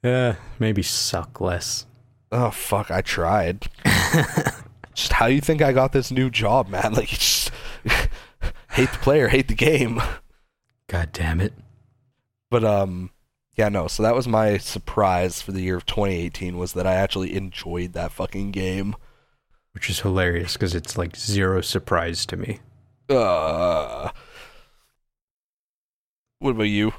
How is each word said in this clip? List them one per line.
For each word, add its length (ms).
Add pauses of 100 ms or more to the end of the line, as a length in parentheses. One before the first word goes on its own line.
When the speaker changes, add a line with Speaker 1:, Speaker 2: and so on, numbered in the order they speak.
Speaker 1:
Yeah, 340 (240)
maybe 220
suck 580
less. 440 (460)
Speaker 2:
Oh, 200
fuck, 420
I 80
tried. 680 (180)
Speaker 1:
<laughs> 1080
Speaker 2:
Just 200
how 120
you 140
think 220
I 100
got 200
this 200
new 180
job, 380
man? 260
Like, 160
you 80
just 320 (340)
<laughs> 60 (800)
hate 220
the 60
player, 300
hate 200
the 60
game. 460 (840)
Speaker 1:
God 260
damn 280
it. 140 (960)
Speaker 2:
But, 120
um, 480 (460)
yeah, 120
no, 200
so 160
that 100
was 140
my 300
surprise 840
for 80
the 120
year 140
of 100
twenty 300
eighteen, 400
was 180
that 120
I 80
actually 400
enjoyed 600
that 180
fucking 400
game. 420 (760)
Speaker 1:
Which 180
is 100
hilarious, 560
'cause 180
it's, 220
like, 200
zero 460
surprise 640
to 100
me. 240 (500)
Speaker 2:
Uh, 1000 (2250)
what 120
about 140
you? 340